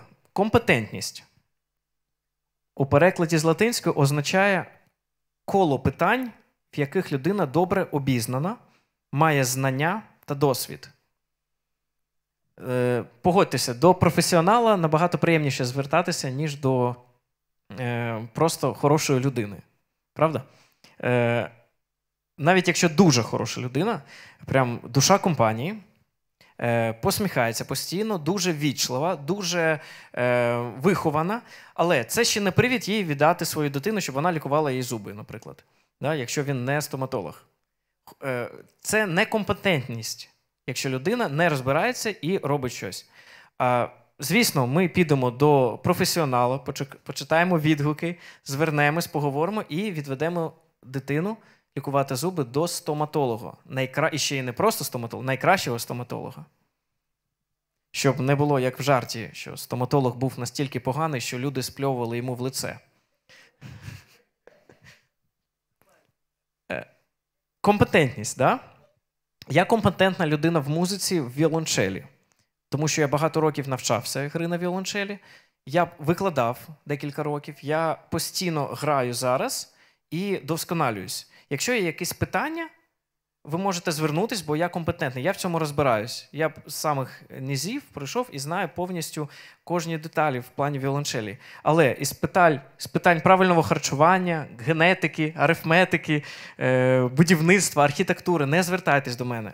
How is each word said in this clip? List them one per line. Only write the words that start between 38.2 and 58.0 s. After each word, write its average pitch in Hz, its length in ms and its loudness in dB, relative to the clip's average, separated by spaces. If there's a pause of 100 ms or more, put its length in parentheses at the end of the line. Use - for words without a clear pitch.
Е, 123 260 -4 (320)
це 208 260 0
некомпетентність, 180 1200 -2 (380)
якщо 135 220 -6
людина 175 400 -2
не 160 200 2
розбирається 156 720 0
і 180 160 0
робить 135 340 -2
щось. - 380 -12 (480)
А, 123 300 2 (320)
звісно, 156 480 2
ми 170 200 2
підемо 147 440 2
до 131 520 4
професіонала, 135 760 0
почек-, 135 460 -10
почитаємо 165 560 0
відгуки, 151 600 0 (260)
звернемось, 147 640 0
поговоримо 151 600 -2
і 190 220 -4
відведемо 156 640 -4 (300)
дитину 147 540 -4 (400)
лікувати 139 380 0
зуби 160 280 -2
до 139 240 -2
стоматолога. 147 840 -4 (120)
Найкра-, 135 480 -2
і 147 60 -4
ще - 180 -2
й 135 40 -2
не 127 120 -6
просто 196 300 0
стоматолога, 117 420 -8
найкращого 135 540 2
стоматолога. 123 640 -10 (1500)
Щоб 139 280 0